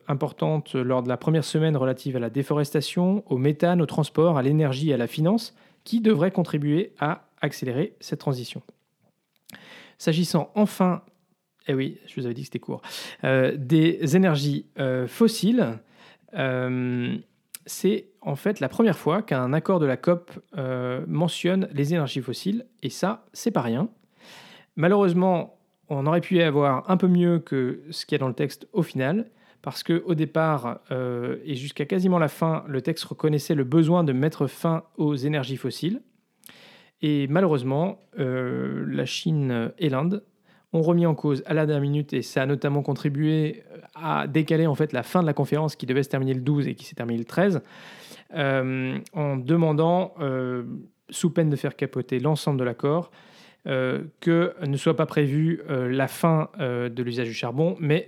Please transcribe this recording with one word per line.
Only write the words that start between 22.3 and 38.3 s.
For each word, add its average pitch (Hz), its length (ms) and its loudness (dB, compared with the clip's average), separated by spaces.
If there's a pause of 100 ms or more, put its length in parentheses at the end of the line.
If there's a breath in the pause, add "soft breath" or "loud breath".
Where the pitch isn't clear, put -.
et 120 80 -6
ça, - 420 -4
c'est - 180 -4
pas 147 120 2
rien. 120 260 0 (840 loud breath)
Malheureusement, 180 840 2 (320)
on 139 160 -2
aurait 165 160 2
pu 175 180 2
avoir 143 500 2
un 185 60 6
peu 185 120 2
mieux 175 300 4
que 135 520 -4
ce - 160 -10
qu'il 151 100 -2
y - 0 -
a - 20 -2
dans 135 100 -2
le 120 60 -4
texte - 380 -6
au 190 100 0
final, 160 480 -2 (300 soft breath)
parce - 220 -10
que 170 240 0
au 180 80 0
départ, 151 640 -2 (100)
euh, 123 540 -4
et 151 100 -6
jusqu'à 135 300 -6
quasiment 185 340 2
la 156 100 2
fin, 160 380 -2
le 135 140 -4
texte 160 240 -4
reconnaissait 151 500 0
le 143 100 2
besoin 165 380 4
de 143 120 2
mettre 143 320 0
fin 160 380 -2 (120)
aux 147 180 0
énergies 135 440 -2
fossiles. 165 420 -4 (1000 loud breath)
Et 147 260 0
malheureusement, 151 720 2 (180)
euh, 127 720 -4